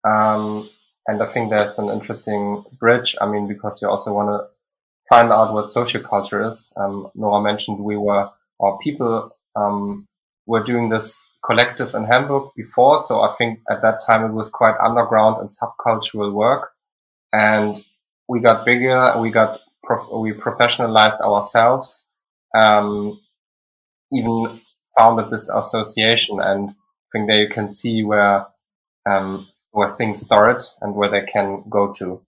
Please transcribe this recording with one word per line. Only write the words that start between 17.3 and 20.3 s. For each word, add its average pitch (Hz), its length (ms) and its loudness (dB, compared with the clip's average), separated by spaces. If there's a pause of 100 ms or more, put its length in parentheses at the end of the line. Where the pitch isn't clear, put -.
And 107 500 0 (440)
we 120 120 -4
got 113 240 4
bigger, 127 560 2
we 113 120 -2
got 110 280 2 (240)
prof-, - 280 -4
we 110 220 -4